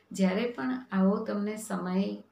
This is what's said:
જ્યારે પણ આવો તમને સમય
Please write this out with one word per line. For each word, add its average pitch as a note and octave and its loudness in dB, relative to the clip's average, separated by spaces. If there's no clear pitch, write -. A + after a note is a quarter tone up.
જ્યારે F#3+ 2
પણ - -4
આવો F#3+ 4
તમને G#3 -2
સમય F#3+ -2